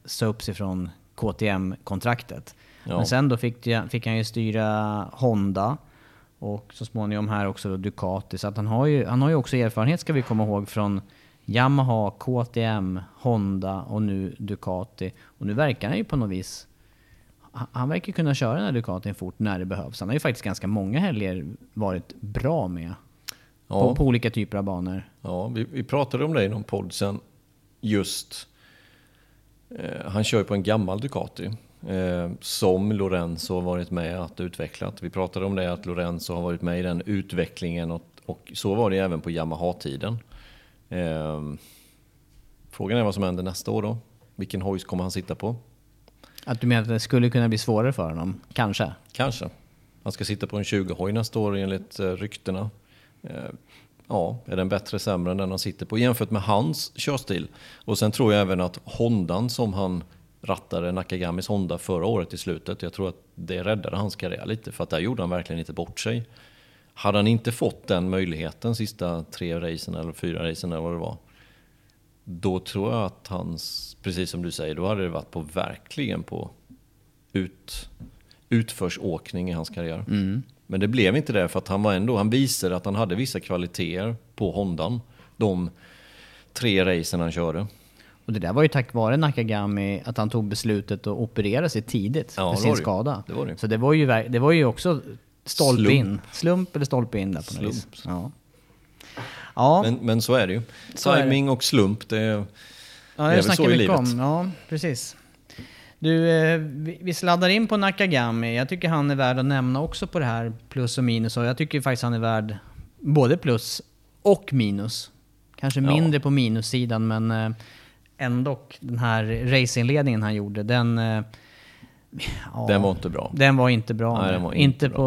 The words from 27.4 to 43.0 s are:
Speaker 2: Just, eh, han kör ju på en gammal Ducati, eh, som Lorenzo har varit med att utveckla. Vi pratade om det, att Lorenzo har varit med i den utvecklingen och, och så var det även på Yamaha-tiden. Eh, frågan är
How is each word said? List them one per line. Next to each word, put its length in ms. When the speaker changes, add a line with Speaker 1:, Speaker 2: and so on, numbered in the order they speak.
Speaker 2:
Just, 680
eh, 320
han 140
kör 140
ju 60
på 100
en 80
gammal 380
Ducati, 440
eh, 420
som 520
Lorenzo 600
har 60
varit 300
med 300
att 200
utveckla. 600
Vi 100
pratade 360
om 80
det, 180
att 140
Lorenzo 480
har 80
varit 200
med 180
i 20
den 240
utvecklingen 840
och, 140
och 280
så 200
var 160
det 80
även 220
på 100
Yamaha-tiden. 880
Eh, 540
frågan 280
är 60